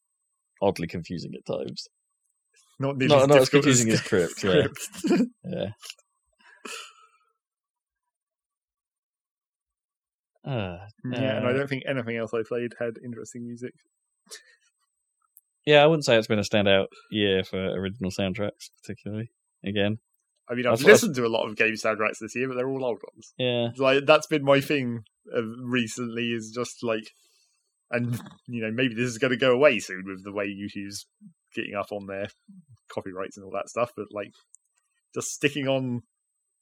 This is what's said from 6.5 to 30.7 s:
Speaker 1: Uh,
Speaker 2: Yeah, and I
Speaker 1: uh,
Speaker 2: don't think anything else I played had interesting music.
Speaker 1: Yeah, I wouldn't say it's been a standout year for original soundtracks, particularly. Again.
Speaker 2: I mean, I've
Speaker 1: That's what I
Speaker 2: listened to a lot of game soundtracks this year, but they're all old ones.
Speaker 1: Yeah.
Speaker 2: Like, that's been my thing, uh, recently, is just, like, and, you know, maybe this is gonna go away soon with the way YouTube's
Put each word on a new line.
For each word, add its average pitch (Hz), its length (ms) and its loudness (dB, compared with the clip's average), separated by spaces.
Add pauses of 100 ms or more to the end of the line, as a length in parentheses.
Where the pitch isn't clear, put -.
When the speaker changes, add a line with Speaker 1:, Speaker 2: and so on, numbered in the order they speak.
Speaker 1:
Uh, 98 340 -6 (260)
Speaker 2:
Yeah, 127 320 -4
and 123 100 -2
I 123 40 0
Speaker 1:
uh, - 20 0
Speaker 2:
don't 139 160 -2
think 135 180 -6
anything 117 300 -4
else 113 180 -6
I 117 120 -2
played 120 340 -6
had 120 140 -4 (100)
interesting 120 420 -12
music. 120 260 -12 (1900)
Speaker 1:
Yeah, 147 180 10
I - 20 10
wouldn't 156 180 4
say 120 120 6
it's 110 100 4
been 107 120 0
a 101 40 0
standout 98 440 4 (260)
year 98 320 2
for 95 140 -8
original 95 520 -4
soundtracks, 101 600 -6 (120)
particularly. 110 480 -10 (340)
Again. 104 340 0 (500)
Speaker 2:
I 123 60 -8
mean, 123 120 -2
I've 117 60 4
Speaker 1:
That's 117 120 2
what 180 40 8
I 214 60 12
Speaker 2:
listened 202 220 4
to 120 100 0
a - 20 0
lot 113 180 -2
of 107 100 -10
game 110 180 2
soundtracks 110 460 -2
this 107 140 -12
year, 127 140 -4
but 127 60 -8
they're 127 140 -4
all 131 160 -4
old 117 160 -4 (120)
ones. - 260 -20
Speaker 1:
Yeah. 120 380 0
Speaker 2:
Like, 135 300 2
that's 151 200 6
been 151 160 -2
my 139 180 4
thing, 127 400 -2 (360)
uh, 120 80 0
recently, 120 880 -6
is 110 200 -8
just, 120 300 -8
like, 110 220 -4 (880)
and, 120 280 -4 (300)
you 120 140 -8
know, 110 100 -4
maybe 123 220 -2
this 123 160 -4
is 110 80 -10
gonna 127 180 0
go 127 160 4
away 135 260 6
soon 95 280 -10
with 95 180 -12
the 101 80 -12
way 101 160 -6
YouTube's 101 580 -12 (480)